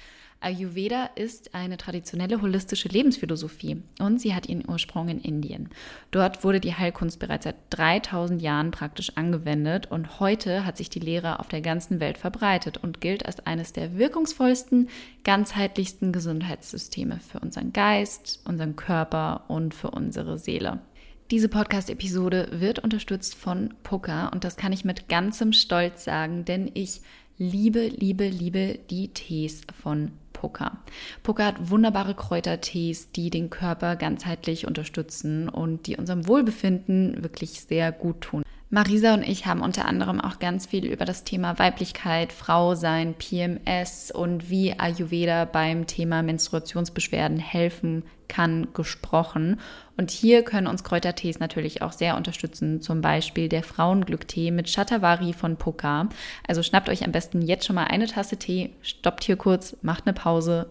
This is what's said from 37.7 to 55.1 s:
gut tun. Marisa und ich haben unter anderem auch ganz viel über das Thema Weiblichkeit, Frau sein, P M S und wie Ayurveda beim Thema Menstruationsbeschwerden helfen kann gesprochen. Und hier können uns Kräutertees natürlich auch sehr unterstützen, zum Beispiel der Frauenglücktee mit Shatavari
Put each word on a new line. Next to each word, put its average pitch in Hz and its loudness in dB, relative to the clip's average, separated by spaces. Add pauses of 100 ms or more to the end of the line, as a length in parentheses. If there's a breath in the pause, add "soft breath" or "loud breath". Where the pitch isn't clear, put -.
gut 165 -4
tun. 147 -4 (280)
Marisa 214 6
und 202 2
ich 190 -2
haben 170 0
unter - -2
anderem 185 0
auch 185 -4
ganz 180 -2
viel 190 -2
über - -2
das 180 0
Thema 175 -2
Weiblichkeit, 175 2
Frau 175 4
sein, 165 0
P - -4
M 175 -2
S - 0
und 175 -2
wie 190 2
Ayurveda 170 2
beim 165 0
Thema 165 0
Menstruationsbeschwerden 160 0
helfen 170 0 (240 soft breath)
kann 165 2
gesprochen. 165 0 (380 loud breath)
Und 185 -2
hier 233 8
können 208 0
uns 185 -2
Kräutertees 170 0
natürlich 160 -4
auch 165 -2
sehr 170 2
unterstützen, 160 -2
zum 165 0
Beispiel 160 2
der 160 2
Frauenglücktee 170 2
mit 170 0
Shatavari 180 2